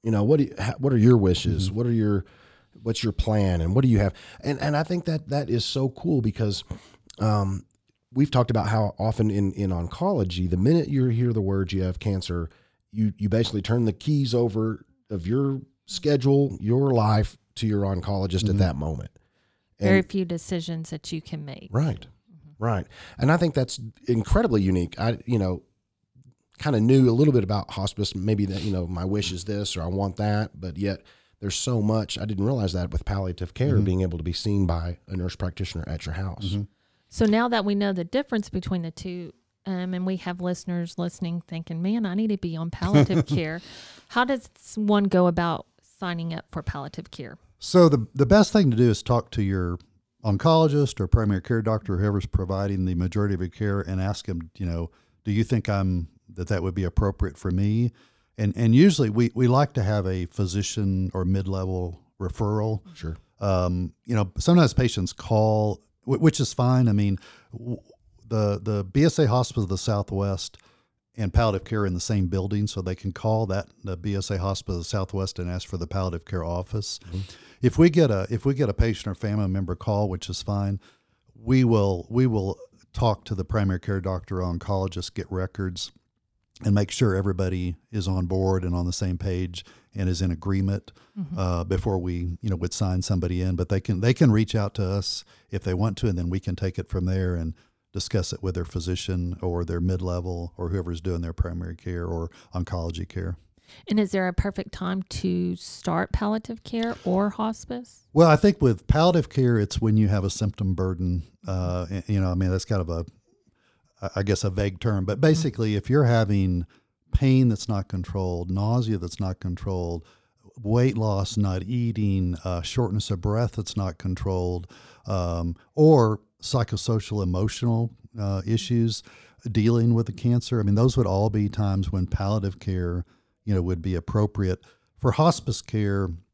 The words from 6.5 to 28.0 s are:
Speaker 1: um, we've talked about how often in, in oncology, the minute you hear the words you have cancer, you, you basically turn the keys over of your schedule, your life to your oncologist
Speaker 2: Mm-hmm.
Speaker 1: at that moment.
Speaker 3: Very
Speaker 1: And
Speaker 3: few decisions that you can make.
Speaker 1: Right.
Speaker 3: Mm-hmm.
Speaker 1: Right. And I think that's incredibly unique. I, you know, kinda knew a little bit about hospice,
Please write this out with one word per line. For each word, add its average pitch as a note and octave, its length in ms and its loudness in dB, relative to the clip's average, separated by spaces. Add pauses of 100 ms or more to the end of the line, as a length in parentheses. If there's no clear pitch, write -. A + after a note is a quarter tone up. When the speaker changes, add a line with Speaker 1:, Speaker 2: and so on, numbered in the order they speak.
Speaker 1:
um, G2+ 460 0 (460)
we've C3+ 200 2
talked B2 200 2
about A2 180 2
how A2 300 0
often G#2+ 320 0
in, G2 220 2
in G2 180 -2
oncology, F2+ 800 -2
the F2 80 0
minute C#3+ 320 4
you C3+ 180 2
hear A#2+ 280 2
the A2 80 0
words G2 320 0
you F#2+ 80 0
have F#2 160 -2
cancer, F2+ 500 -2 (420)
you, G#2+ 280 0
you G#2 100 -2
basically A2 320 0
turn A#2 240 0
the G#2+ 80 2
keys C#3 420 0
over A2+ 480 0 (280)
of F2 160 -6
your C3+ 340 0 (240)
schedule, C#3 720 2
your B2+ 320 2
life G#2+ 460 4 (200)
to A#2 100 -2
your G#2 160 0
oncologist G2 640 -2
Speaker 2:
Mm-hmm. G#2 80 2
Speaker 1:
at G2+ 60 2
that F2 180 4
moment. C#2+ 340 -6 (680)
Speaker 3:
Very G3 200 4
Speaker 1:
And F#3+ 120 -2
Speaker 3:
few F#3+ 140 -2
decisions E3+ 640 -6
that - 240 -10
you D#3+ 80 -6
can D#3 240 -12
make. C3+ 260 -16
Speaker 1:
Right. C3+ 300 0
Speaker 3:
Mm-hmm. - 640 -16
Speaker 1:
Right. G#2+ 220 0 (320)
And C3 120 2
I E3 60 6
think E3 180 0
that's B2+ 240 -2 (280)
incredibly B2 560 2
unique. F#2 360 0
I, A#2 280 -2
you A#2+ 120 0
know, F#2 240 -2 (960)
kinda C3 220 0
knew B2+ 280 6
a A#2 40 4
little C#3+ 220 4
bit A2+ 100 4
about G#2 280 -4
hospice, G2 420 -4